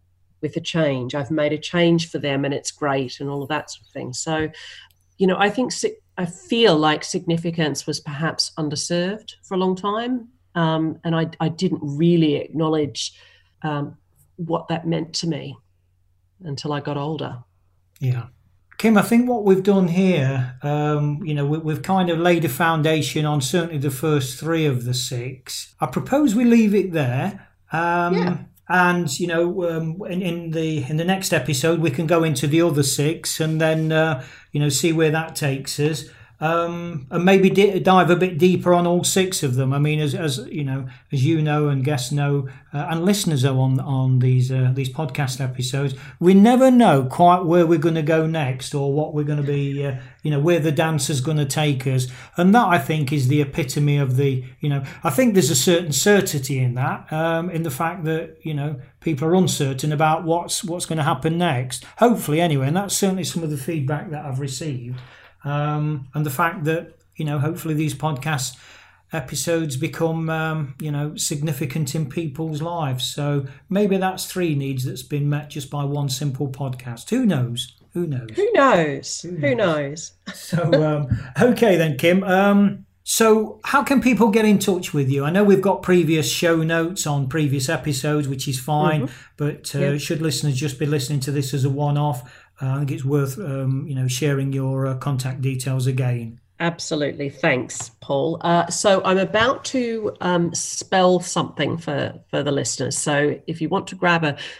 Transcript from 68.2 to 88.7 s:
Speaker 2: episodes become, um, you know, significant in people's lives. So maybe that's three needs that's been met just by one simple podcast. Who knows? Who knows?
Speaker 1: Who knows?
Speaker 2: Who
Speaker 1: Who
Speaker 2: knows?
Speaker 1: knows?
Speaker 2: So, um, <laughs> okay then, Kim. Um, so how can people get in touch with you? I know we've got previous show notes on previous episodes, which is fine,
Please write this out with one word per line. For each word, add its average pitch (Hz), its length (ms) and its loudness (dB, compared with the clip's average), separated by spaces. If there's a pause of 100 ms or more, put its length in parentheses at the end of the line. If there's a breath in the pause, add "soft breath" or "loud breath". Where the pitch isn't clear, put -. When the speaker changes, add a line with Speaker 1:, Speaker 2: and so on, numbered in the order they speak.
Speaker 2:
episodes 160 640 -2
become, 160 520 -2
um, 160 520 -4
you 151 100 -4
know, 147 240 -4
significant 156 800 -4
in 156 140 -4
people's 160 520 -6
lives. 156 460 -4
So 143 380 -2 (240 loud breath)
maybe 196 260 2
that's 185 300 -2
three 175 300 -2
needs 139 280 -4
that's - 200 -6
been 143 260 -2
met 147 200 -4
just 139 200 -10
by 143 160 -4
one 143 240 -2
simple 139 400 -4
podcast. 127 640 -10
Who 254 140 2
knows? 123 520 -2 (160)
Who 175 140 -4
knows? 131 280 -6
Speaker 1:
Who 415 160 0
knows? 180 720 2
Speaker 2:
Who 175 160 -10
Speaker 1:
Who 254 180 0
Speaker 2:
knows? 160 580 -2 (140)
Speaker 1:
knows? - 80 -14
Speaker 2:
So, 165 480 2
um, 147 340 0 (220 loud breath)
<laughs> - 20 6
okay 226 360 6
then, 156 200 2
Kim. 180 280 4
Um, 202 600 4 (200)
so 220 580 2
how 269 200 2
can 269 180 2
people 233 300 4
get 220 120 4
in 208 160 6
touch 180 340 -2
with 139 160 2
you? 139 140 0
I 147 60 0
know 202 160 4
we've 196 160 6
got 190 200 0
previous 160 480 2
show 165 280 2
notes 165 500 -2
on 139 220 -2
previous 143 400 0
episodes, 151 580 -2
which 135 220 -6
is 127 100 -4
fine, 156 440 0